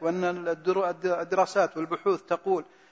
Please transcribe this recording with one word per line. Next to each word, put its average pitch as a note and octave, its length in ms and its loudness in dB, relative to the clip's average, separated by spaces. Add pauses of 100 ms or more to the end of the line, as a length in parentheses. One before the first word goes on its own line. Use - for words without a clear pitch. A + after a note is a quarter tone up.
وأن F3+ 460 -2
الدرو-، F3 380 0 (200)
الدراسات F3 720 2
والبحوث E3 440 -2
تقول F3 440 -2 (260)